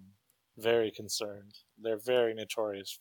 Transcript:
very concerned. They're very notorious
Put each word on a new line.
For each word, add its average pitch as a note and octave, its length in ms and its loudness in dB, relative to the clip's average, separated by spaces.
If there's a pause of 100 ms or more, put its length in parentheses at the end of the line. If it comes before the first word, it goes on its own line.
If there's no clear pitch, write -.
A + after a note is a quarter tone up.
(580)
very A2+ 320 4
concerned. G2+ 640 -8 (260)
They're A2 240 -2
very A#2+ 300 4
notorious G#2 680 -4